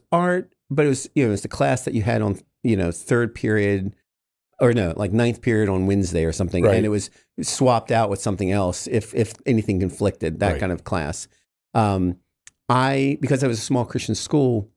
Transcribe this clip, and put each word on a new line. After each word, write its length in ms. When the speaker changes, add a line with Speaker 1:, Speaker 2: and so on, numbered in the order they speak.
Speaker 1:
art, 420
but 160
it 40
was, 240
you 100
know, 60
it 40
was 100
the 40
class 380
that 80
you 80
had 200
on, 180
you 120
know, 160
third 440
period, 600
or 140
no, 220
like, 160
ninth 300
period 280
on 180
Wednesday 380
or 60
something. 320
Speaker 2:
Right. 120
Speaker 1:
And 100
it 40
was 200
swapped 500
out 180
with 100
something 320
else 360
if, 280
if 180
anything 340
conflicted, 600
that 140
Speaker 2:
Right. 60
Speaker 1:
kind 120
of 120
class. 440
Um, 440
I, 520
because 220
I 40
was 120
a 40
small 220
Christian 300
school, 600